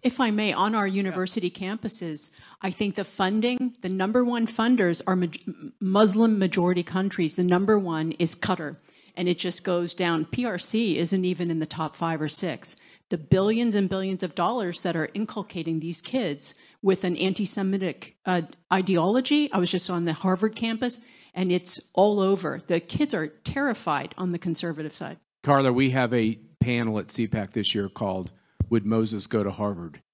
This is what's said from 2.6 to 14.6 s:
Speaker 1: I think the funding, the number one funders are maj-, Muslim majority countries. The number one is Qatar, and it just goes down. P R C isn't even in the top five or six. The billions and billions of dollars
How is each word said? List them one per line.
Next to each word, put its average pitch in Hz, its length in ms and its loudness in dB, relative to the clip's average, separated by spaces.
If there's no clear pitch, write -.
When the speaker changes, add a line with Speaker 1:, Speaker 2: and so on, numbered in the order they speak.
Speaker 1:
I 190 100 -4
think 202 240 -2
the 202 100 -4
funding, 233 760 -2
the 185 80 -6
number 190 340 2
one 240 240 0
funders 220 600 2
are 185 100 4
maj-, 175 280 -2
Muslim 208 580 4
majority 180 460 2
countries. 180 500 0
The 185 80 0
number 185 340 4
one 160 360 0
is - 240 -2
Qatar, 160 400 -4
and 180 100 -2
it 175 120 0
just - 260 -6
goes 175 300 -2
down. 165 320 0
P - 180 -4
R 202 140 -4
C 220 400 0
isn't 180 260 0
even 175 260 -2
in 160 80 0
the 156 80 -2
top 160 300 -6
five 165 240 -2
or 151 80 -2
six. - 480 -6
The 175 100 -4
billions 214 560 2
and 202 140 4
billions 190 340 -4
of 180 140 -6
dollars 185 460 -2